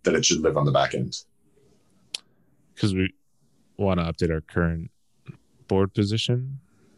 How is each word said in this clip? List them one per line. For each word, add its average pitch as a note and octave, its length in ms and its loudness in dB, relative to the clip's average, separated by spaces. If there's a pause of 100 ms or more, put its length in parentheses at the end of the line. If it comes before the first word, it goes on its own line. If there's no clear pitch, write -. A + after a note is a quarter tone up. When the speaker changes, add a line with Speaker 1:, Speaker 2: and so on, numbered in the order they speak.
Speaker 1:
that E2+ 100 2
it D#2 120 2
should D#2 160 0
live D2+ 160 2
on D2 80 2
the C#2 60 2
back C#2 220 2
end. B1+ 300 -6 (1500)
Speaker 2:
'Cause G#2 180 0
we F#2 200 0 (640)
wanna F2+ 340 2
update E2 200 0
our D#2 100 -2
current E2 500 -2 (760)
board G2 260 2
position A#2+ 680 -2 (380)